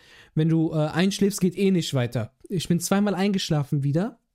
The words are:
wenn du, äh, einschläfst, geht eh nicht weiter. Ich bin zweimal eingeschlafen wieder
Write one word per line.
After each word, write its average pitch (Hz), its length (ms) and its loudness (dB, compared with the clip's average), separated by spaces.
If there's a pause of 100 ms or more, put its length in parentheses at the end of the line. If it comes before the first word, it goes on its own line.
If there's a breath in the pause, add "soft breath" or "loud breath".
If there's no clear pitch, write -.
(360 loud breath)
wenn 156 140 2
du, 160 240 2
äh, 151 140 0
einschläfst, 196 520 0
geht 175 180 0
eh 196 140 2
nicht 165 220 0
weiter. 120 400 -2 (160)
Ich 185 180 -4
bin 170 120 2
zweimal 196 360 0
eingeschlafen 165 680 -2
wieder 156 360 -2 (160)